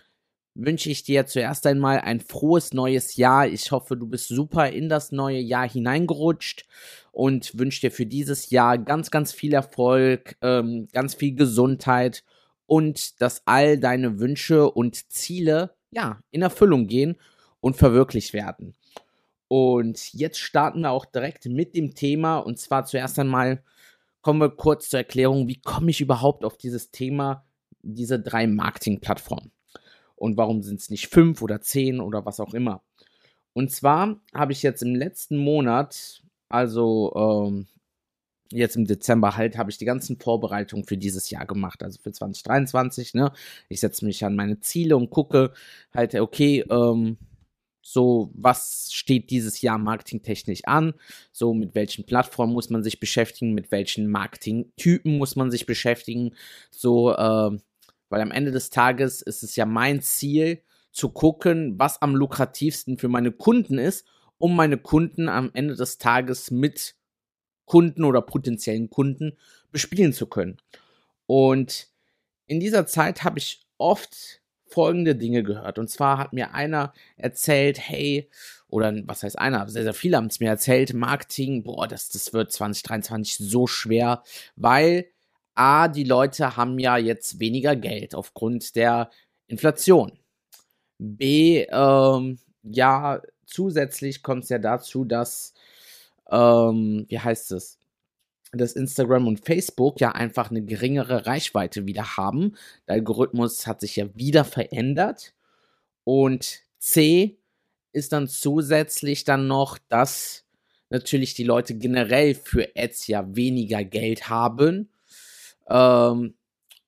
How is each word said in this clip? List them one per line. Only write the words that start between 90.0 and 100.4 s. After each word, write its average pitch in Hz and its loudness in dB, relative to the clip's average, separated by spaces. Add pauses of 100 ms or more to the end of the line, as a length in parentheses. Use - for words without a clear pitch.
B, 139 4
ähm, 135 4 (240)
ja, 131 2 (240)
zusätzlich 143 -4
kommt's 127 -4
ja 123 -2
dazu, 123 -4
dass, 117 -6 (760)
ähm, 113 4
wie 117 -6
heißt 113 -4
es, - -10 (720)
dass 120 -4
Instagram 127 0
und 107 -2
Facebook 143 0
ja 120 2
einfach 117 -4